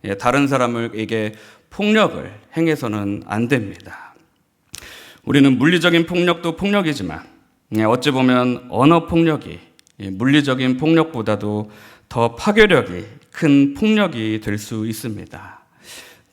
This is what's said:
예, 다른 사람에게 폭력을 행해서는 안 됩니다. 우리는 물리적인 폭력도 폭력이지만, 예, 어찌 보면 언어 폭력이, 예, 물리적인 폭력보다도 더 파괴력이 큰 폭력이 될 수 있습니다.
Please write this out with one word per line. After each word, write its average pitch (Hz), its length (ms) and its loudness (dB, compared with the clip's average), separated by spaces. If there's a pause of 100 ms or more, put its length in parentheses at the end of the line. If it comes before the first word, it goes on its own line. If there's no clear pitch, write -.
예, 98 100 -4
다른 135 320 2
사람에게 113 840 -2 (360)
폭력을 202 600 0 (240)
행해서는 113 680 -2
안 113 220 -4
됩니다. - 640 -6 (1080)
우리는 139 340 4
물리적인 170 480 2
폭력도 175 520 -2
폭력이지만, 156 640 -2 (560)
예, 110 60 2
어찌 123 280 2
보면 127 580 0
언어 160 380 2
폭력이, 156 520 -2 (420)
예, 98 80 -10
물리적인 131 680 2
폭력보다도 110 920 0 (380)
더 117 260 0
파괴력이 175 680 2 (260)
큰 139 420 4
폭력이 147 720 0
될 104 140 -4
수 110 280 -6
있습니다. 110 760 -12 (720)